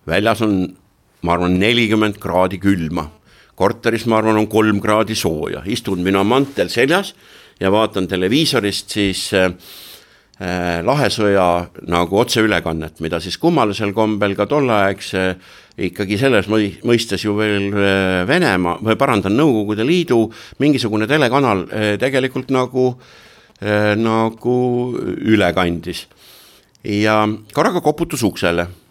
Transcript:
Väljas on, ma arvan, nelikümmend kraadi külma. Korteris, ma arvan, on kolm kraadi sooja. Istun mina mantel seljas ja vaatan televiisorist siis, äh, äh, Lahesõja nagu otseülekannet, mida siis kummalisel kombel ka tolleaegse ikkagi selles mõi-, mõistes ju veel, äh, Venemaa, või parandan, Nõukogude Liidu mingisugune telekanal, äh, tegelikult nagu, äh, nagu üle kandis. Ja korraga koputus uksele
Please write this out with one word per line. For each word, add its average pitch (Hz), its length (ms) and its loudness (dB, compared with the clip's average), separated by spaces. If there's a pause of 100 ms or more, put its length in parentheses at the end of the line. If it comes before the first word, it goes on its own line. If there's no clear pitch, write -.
(100)
Väljas 107 320 0
on, 95 320 0 (480)
ma 87 140 2
arvan, 90 260 2
nelikümmend 107 560 2
kraadi 92 400 0
külma. 85 480 -2 (480)
Korteris, 113 560 -2
ma 110 80 4
arvan, 107 240 2
on 107 80 -2
kolm 107 320 2
kraadi 107 320 0
sooja. 78 480 -4
Istun 95 400 -4
mina 98 240 2
mantel 123 480 0
seljas 156 400 0 (480)
ja 95 80 0
vaatan 101 400 0
televiisorist 101 880 0
siis, 98 300 -2 (100)
äh, 92 140 2 (880)
äh, 87 400 -4
Lahesõja 98 840 2 (180)
nagu 87 320 0
otseülekannet, 85 800 -2
mida 82 240 -6
siis 92 160 -10
kummalisel 110 560 0
kombel 104 400 0
ka 101 160 -4
tolleaegse 101 800 0 (440)
ikkagi 101 480 -4
selles 110 320 2
mõi-, 104 220 0 (100)
mõistes 117 400 0
ju 104 80 0
veel, 101 400 0
äh, 95 560 2
Venemaa, 95 560 0
või 110 160 2
parandan, 104 380 2
Nõukogude 110 500 0
Liidu 131 380 2 (340)
mingisugune 113 480 0
telekanal, 127 640 2
äh, 104 260 0
tegelikult 127 560 -2
nagu, 127 380 0 (720)
äh, 104 340 2
nagu 113 600 0 (440)
üle 104 540 2
kandis. 87 520 -2 (800)
Ja 107 380 2 (320)
korraga 180 260 0
koputus 151 420 -2
uksele 87 440 0 (240)